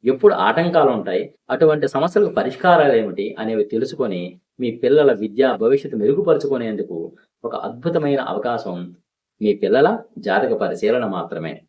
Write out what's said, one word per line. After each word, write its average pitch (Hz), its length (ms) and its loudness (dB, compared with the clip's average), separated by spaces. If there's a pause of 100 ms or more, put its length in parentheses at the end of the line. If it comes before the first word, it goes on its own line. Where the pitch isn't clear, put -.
ఎప్పుడు 135 300 4 (120)
ఆటంకాలు 156 520 2
ఉంటాయి, 95 260 -4 (300)
అటువంటి 151 400 2
సమస్యలకు 175 460 0
పరిష్కారాలు 143 600 4
ఏమిటి 101 260 -6 (140)
అనేవి 110 320 -2
తెలుసుకొని 113 500 -4 (380)
మీ 120 100 -2 (120)
పిల్లల 139 300 6 (100)
విద్యా 110 260 0 (160)
భవిష్యత్తు 135 380 0
మెరుగుపరుచుకునేందుకు 120 960 0 (460)
ఒక - 100 -6 (140)
అద్భుతమైన 147 520 -2 (120)
అవకాశం 113 440 -4 (640)
మీ 107 100 0 (120)
పిల్లల 104 260 4 (380)
జాతక 113 340 0
పరిశీలన 110 460 -2 (100)
మాత్రమే. 82 380 -8 (140)